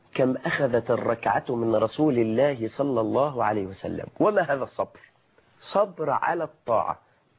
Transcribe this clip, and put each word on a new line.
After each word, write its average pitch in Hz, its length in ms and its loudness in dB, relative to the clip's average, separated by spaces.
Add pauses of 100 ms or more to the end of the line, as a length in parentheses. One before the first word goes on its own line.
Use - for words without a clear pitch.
(140)
كم 131 200 2 (120)
أخذت 123 440 0
الركعة 113 580 0
من 117 260 0
رسول 120 440 2
الله 117 500 0
صلى 135 320 -2
الله 120 440 0
عليه 104 220 0
وسلم. 90 400 -8 (140)
وما 196 220 4
هذا 143 200 -2
الصبر؟ - 380 -8 (600)
صبر 185 500 -2
على 160 340 0
الطاعة، - 540 -2 (400)